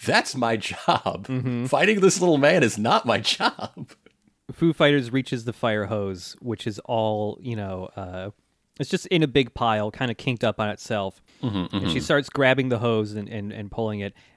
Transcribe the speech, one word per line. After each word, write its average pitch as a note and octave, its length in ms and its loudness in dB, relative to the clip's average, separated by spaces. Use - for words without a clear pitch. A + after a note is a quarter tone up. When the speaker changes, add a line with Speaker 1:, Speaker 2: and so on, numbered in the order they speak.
Speaker 1:
That's - 300 2
my A#2 220 0
job. - 720 -2
Speaker 2:
Mm-hmm. B2+ 380 -2
Speaker 1:
Fighting F#3 340 2
this F#3 200 6
little E3+ 180 4
man D3 260 6
is G#2 140 0
not B2+ 280 2
my G#2+ 120 4
<laughs> - 180 -2
job. - 540 -4
Speaker 2:
Foo E3 200 2
Fighters C#3+ 400 4
reaches B2+ 320 -2
the A#2 80 -2
fire G#2+ 320 0
hose, G2 560 -4
which A#2 260 -6
is G2 140 -4
all, G#2+ 600 -2
you A#2+ 140 -8
know, F#2+ 400 -8
uh, F#2 360 -10
it's C#3 100 -6
just - 160 -2
in E3 180 2
a C#3 40 2
big B2 260 0
pile, G#2+ 380 0
kinda A#2+ 220 -2
kinked - 300 -4
up G#2+ 160 0
on G#2+ 80 0
itself. G2+ 520 -6
Speaker 1:
Mm-hmm, G2 340 -2
Speaker 2:
And F#2+ 140 0
she D3+ 80 0
Speaker 1:
mm-hmm. D2+ 60 -2
Speaker 2:
starts C#3+ 240 2
grabbing C3 400 4
the A#2 100 0
hose A2 340 0
and, G#2 160 -8
and, G#2 240 -8
and G2+ 180 -10
pulling G#2+ 300 -4
it. G2+ 140 -8